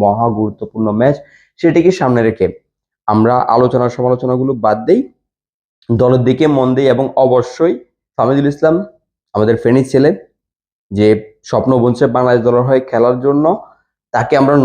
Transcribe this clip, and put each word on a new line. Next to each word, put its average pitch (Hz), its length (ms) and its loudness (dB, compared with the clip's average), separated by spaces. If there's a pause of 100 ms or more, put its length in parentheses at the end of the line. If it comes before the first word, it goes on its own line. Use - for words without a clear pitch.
মহা 107 260 0 (100)
গুরুত্বপূর্ণ 110 500 -4 (120)
ম্যাচ, 143 160 2 (440)
সেটিকে 170 320 2
সামনে 127 360 0
রেখে 101 180 -2 (640)
আমরা 110 260 2 (220)
আলোচনা 123 340 0
সমালোচনাগুলো 127 600 -2 (140)
বাদ 107 200 0
দেই। 208 160 2 (880)
দলের 123 340 2
দিকে 131 240 0
মন 135 260 0
দেই 135 200 0
এবং 131 120 -2 (200)
অবশ্যই 127 480 0 (440)
ফাহমিদুল 139 300 0
ইসলাম 156 280 0 (600)
আমাদের 107 220 0
ফেনীর 131 320 0
ছেলে, 139 200 2 (840)
যে 104 160 2 (420)
স্বপ্ন 123 300 0
বুনছে 120 240 0 (120)
বাংলাদেশ 123 320 2
দলের 120 200 2
হয়ে 131 220 2
খেলার 120 360 0
জন্য, 143 200 0 (680)
তাকে 120 240 -2
আমরা 135 280 2